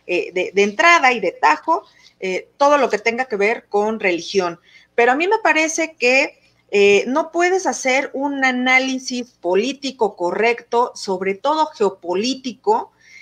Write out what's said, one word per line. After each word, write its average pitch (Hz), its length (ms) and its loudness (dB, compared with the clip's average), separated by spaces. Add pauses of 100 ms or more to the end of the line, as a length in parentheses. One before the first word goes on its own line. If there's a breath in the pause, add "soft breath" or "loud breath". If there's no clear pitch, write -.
eh, - 260 -4
de, 180 220 -4
de 196 100 4
entrada 285 480 4
y 240 80 -2
de 180 120 -2
tajo, - 520 0 (360 soft breath)
eh, 185 380 -6
todo 285 200 4
lo 262 120 2
que 208 100 -2
tenga 233 260 -2
que 233 100 -8
ver 208 320 -2
con 214 320 -2
religión. 175 600 -2 (340 soft breath)
Pero 240 180 4
a - 40 2
mí 330 120 -2
me 440 140 2
parece 320 560 0
que, 262 400 0 (340 soft breath)
eh, 202 360 4
no 320 240 -2
puedes 359 340 0
hacer 262 480 -2
un 277 320 -4
análisis 254 840 -2 (100)
político 226 720 -2
correcto, 226 800 -2
sobre 190 400 -4
todo 302 340 0
geopolítico, 214 1200 -4 (300 loud breath)